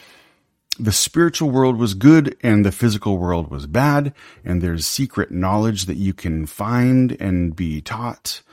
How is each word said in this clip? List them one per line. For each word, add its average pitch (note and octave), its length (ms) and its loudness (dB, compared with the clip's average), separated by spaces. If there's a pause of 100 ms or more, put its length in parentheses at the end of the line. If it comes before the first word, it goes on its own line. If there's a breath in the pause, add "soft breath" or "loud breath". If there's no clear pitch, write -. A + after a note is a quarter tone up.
(800 soft breath)
the G#2+ 140 0
spiritual D#3+ 580 0
world C3 260 2
was A2+ 180 0
good C#3 480 6
and G#2 220 4
the G2 80 2
physical G#2 460 0
world F2 320 -2
was C#2 160 -8
bad, C#3+ 480 0 (300 loud breath)
and F2+ 180 -2
there's E2 240 -2
secret - 440 -4
knowledge F#2+ 560 -2
that F2 100 -6
you F#2+ 180 -2
can D#2+ 320 -6
find B2 760 0
and F2 340 -2
be D#2+ 260 -4
taught - 600 -10 (120 soft breath)